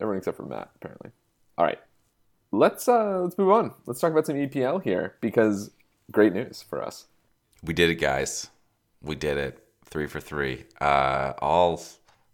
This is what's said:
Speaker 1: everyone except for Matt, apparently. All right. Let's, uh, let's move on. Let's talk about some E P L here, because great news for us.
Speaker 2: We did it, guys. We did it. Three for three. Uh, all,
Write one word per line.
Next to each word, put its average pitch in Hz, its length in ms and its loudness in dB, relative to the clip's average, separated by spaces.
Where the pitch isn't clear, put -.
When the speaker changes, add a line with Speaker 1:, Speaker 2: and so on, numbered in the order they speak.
Speaker 1:
everyone 104 180 -4
except 90 200 -6
for - 60 -14
Matt, 57 320 -10
apparently. - 340 -16
All 85 80 2
right. - 140 0
Let's, 165 380 2
uh, 214 320 2
let's 180 180 -4
move 190 120 4
on. 202 240 2
Let's 120 140 -8
talk 170 100 2
about 156 160 2
some 147 120 -2
E 143 80 -2
P 135 180 -2
L 156 140 0
here, 92 420 -2
because 107 500 2
great 104 220 6
news 110 300 -8
for - 200 -8
us. - 240 -12
Speaker 2:
We 80 120 -6
did 85 160 6
it, 82 60 0
guys. 69 520 -2
We 78 120 -6
did 73 220 -2
it. 69 260 -6
Three 76 220 -6
for 78 140 -12
three. 67 440 -6
Uh, 67 580 0
all, 85 420 2